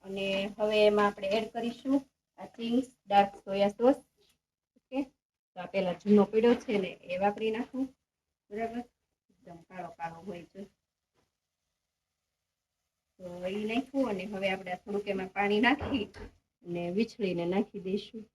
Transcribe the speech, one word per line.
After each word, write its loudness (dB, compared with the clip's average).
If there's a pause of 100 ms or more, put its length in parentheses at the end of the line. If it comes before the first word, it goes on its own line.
અને -6 (300)
હવે 2 (100)
એમાં 6
આપણે 0
એડ 0
કરીશું -2 (400)
આ -14
ચિંગ્સ -2 (180)
ડાર્ક 6 (120)
સોયા 0
સોસ. 6 (800)
ઓકે, -8 (540)
તો -18
આ -12
પેલા -2
જૂનો 8
પીળો 4
છે -2
ને, -2 (220)
એ -4
વાપરી 0
નાખું. -6 (640)
બરાબર, -8 (480)
એકદમ -20
કાળો -14
કાળો -12
હોય -12
છે. -16 (2500)
તો -16 (220)
ઈ -4
નાખ્યું -2
અને -4
હવે -4
આપણે -6
આ -8
થોડુંક -6
એમાં -4
પાણી 2
નાખી 0 (600)
અને -6 (140)
વીછળીને -2
નાખી -2
દઈશું. -6 (120)